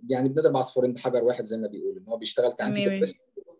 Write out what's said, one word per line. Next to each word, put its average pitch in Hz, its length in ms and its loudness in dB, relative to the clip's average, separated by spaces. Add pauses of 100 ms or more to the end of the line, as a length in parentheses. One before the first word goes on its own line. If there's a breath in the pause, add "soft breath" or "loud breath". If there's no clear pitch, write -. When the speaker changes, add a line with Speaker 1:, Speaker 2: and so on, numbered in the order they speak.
(100)
Speaker 1:
يعني 131 180 2
بنضرب 147 280 4
عصفورين 127 360 2
بحجر 120 320 0
واحد 123 200 0
زي 110 120 -6
ما 110 120 -4
بيقولوا، 95 340 -8
إن 104 60 -20
هو 113 80 -6
بيشتغل 117 360 0
كأنتي 107 280 -2
Speaker 2:
تمام. 202 140 2
Speaker 1:
ديبريسنت 196 260 -2 (400)